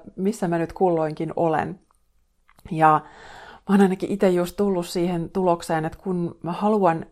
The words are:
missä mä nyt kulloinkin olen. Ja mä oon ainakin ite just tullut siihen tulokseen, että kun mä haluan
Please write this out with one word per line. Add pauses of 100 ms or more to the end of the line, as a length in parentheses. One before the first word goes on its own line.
(160)
missä
mä
nyt
kulloinkin
olen. (920)
Ja (680)
mä
oon
ainakin
ite
just
tullut
siihen
tulokseen,
että
kun
mä
haluan